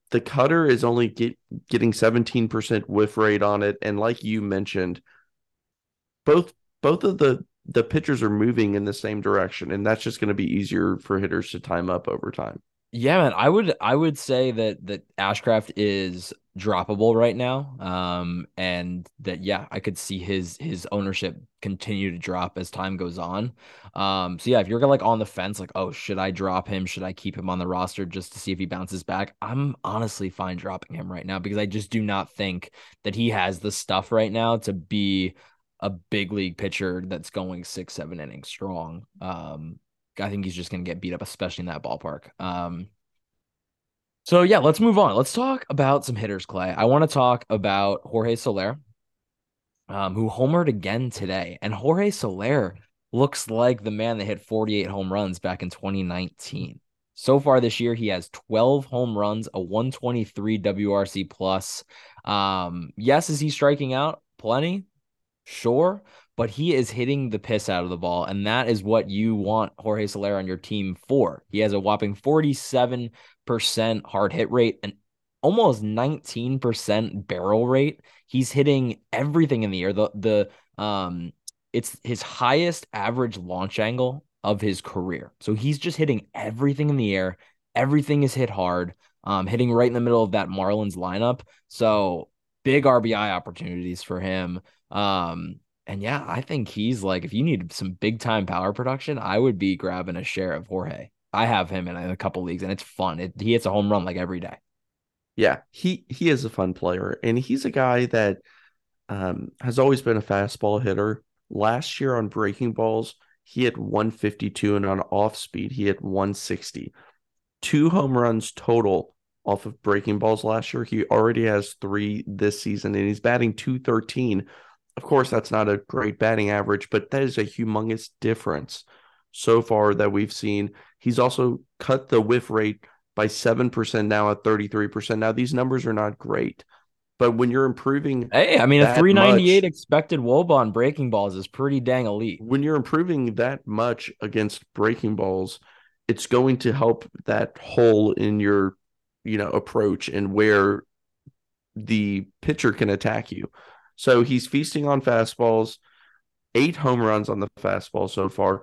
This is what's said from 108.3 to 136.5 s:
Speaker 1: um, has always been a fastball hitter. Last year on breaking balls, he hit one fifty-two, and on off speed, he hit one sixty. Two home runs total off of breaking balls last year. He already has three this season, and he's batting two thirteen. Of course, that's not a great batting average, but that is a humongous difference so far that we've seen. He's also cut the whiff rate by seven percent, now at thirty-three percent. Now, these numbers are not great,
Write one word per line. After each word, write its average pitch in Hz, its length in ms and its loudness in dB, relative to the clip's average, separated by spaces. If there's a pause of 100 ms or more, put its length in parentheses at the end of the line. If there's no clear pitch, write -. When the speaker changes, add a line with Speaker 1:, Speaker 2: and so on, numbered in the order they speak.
Speaker 1:
um, 95 540 -6
has 123 180 -2
always 135 220 6
been 113 160 2
a 104 40 -2
fastball 104 640 0
hitter. 104 400 0 (260)
Last 113 520 -2
year 131 160 0
on 107 100 -2
breaking 107 460 -2
balls, 110 420 -2 (300)
he - 180 -2
hit 113 140 2
one 107 340 0
fifty-two, 104 640 -2
and 101 100 0
on 95 140 0
off 104 380 0
speed, - 340 -8
he 113 140 -4
hit 98 160 0
one 98 320 -2
sixty. - 580 -10 (720)
Two 151 280 4
home 143 280 2
runs 117 340 2
total 110 640 0 (300)
off 101 200 -2
of - 160 -14
breaking 104 380 0
balls 110 240 2
last 110 300 -2
year. 120 100 -4
He 113 220 -2
already 110 400 4
has 104 340 0
three 104 480 -4
this 104 340 -2
season, 104 320 -4
and 101 140 0
he's 104 140 -2
batting 120 320 2
two 127 260 -4
thirteen. 113 680 0 (500)
Of - 60 -14
course, 131 260 4
that's 113 220 -2
not 107 180 2
a 101 80 2 (100)
great 104 300 -4
batting 110 320 2
average, 101 400 0
but 104 220 0
that 139 100 0
is 127 160 -2
a 107 60 2
humongous 110 640 -4 (100)
difference - 640 -4 (480)
so 117 300 4
far 104 320 4
that 101 180 2
we've 101 220 0
seen. 104 380 -2 (260)
He's 120 220 0
also 123 400 2 (200)
cut 131 300 0
the 120 100 6
whiff 117 300 2
rate 107 340 -2 (320)
by 107 120 2
seven 120 420 2
percent, 110 380 0
now 104 240 4
at 101 120 -4
thirty-three 104 440 2
percent. 107 320 -4
Now, 110 140 2
these 123 200 -2
numbers 127 320 0
are 117 80 0
not 104 240 -2
great, - 480 -4 (540)